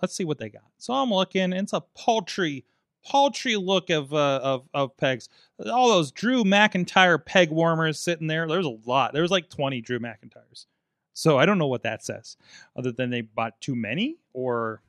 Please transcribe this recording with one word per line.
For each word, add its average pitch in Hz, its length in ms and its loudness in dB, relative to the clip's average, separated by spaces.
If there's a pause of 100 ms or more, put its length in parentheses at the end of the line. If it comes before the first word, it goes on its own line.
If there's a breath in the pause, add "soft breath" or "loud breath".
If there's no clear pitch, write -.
Let's - 140 -4
see 185 100 -4
what 151 120 -4
they 110 120 -10
got." 107 140 -20 (140)
So - 160 -8
I'm 269 180 0
looking. 185 420 0
It's 196 200 -4
a 175 80 -2 (140)
paltry, 175 680 -2 (400)
paltry 277 500 0
look 185 340 0
of, 147 240 -2
uh, 143 300 2
of, 135 300 -2
of 139 240 -2
pegs. 131 320 -2 (360)
All 240 240 2
those 170 220 2
Drew 240 320 0
McIntyre 190 800 4
peg 175 280 4
warmers 160 480 0
sitting 160 280 -4
there. 160 200 -2
There's 170 180 0
a 113 200 -6
lot. 123 280 2
There 147 80 0
was, 175 100 0
like, 180 180 0
twenty 135 320 -4
Drew 123 180 -4
McIntyres. - 640 -16 (480)
So 151 240 2
I 143 80 6
don't 202 120 4
know 151 100 0
what 123 160 -4
that 110 200 -6
says, - 340 -12 (400)
other 127 160 -4
than 123 160 -4
they 120 120 -4
bought 113 380 -6
too 131 160 -6
many, 151 420 -4 (160)
or 117 560 -4